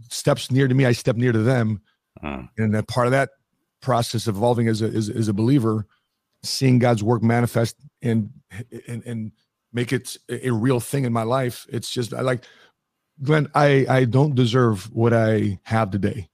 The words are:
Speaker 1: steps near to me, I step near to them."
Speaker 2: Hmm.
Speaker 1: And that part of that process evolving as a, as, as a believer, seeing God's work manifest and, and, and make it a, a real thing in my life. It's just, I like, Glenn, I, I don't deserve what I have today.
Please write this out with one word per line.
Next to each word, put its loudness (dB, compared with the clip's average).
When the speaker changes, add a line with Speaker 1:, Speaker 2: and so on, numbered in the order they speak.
Speaker 1:
steps -2
near 2
to 0
me, 4
I 4
step -2
near 2
to 0
them." 0
Speaker 2:
Hmm. -10
Speaker 1:
And 0
that -2
part 0
of 0
that 0
process -2
evolving 0
as 0
a, 0
as, -4
as -2
a 0
believer, 2
seeing 2
God's 2
work 0
manifest 0
and, -2
and, -10
and -10
make -2
it -6
a, -6
a 0
real 2
thing -4
in -2
my 0
life. -4
It's -8
just, -6
I -6
like, -2
Glenn, 0
I, 4
I 4
don't 2
deserve 2
what 2
I 2
have 0
today. -4